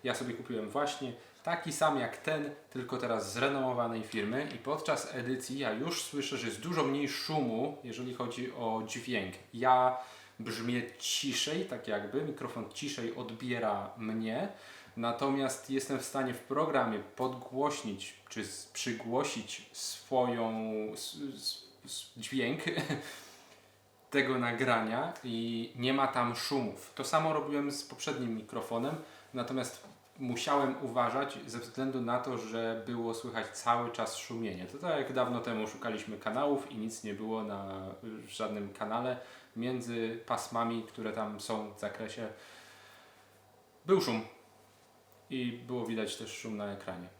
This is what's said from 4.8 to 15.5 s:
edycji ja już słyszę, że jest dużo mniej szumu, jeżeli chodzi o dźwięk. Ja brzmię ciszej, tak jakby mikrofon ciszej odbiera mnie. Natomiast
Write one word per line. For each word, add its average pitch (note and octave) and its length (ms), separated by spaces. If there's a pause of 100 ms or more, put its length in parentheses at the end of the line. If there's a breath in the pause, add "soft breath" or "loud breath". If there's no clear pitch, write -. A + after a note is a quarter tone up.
edycji B2+ 440
ja B2 120
już D3 320
słyszę, C#3 340
że A#2 100
jest G#2+ 140
dużo D#3+ 220
mniej C#3 260
szumu, C3+ 760
jeżeli B2 300
chodzi B2 400
o A2+ 340
dźwięk. A2 460 (200)
Ja B2+ 440 (420 loud breath)
brzmię A2+ 440 (140)
ciszej, D3+ 680
tak A#2+ 220
jakby G#2 340
mikrofon B2 520
ciszej A#2 420
odbiera A2+ 800
mnie. A2 500 (500 loud breath)
Natomiast C3 720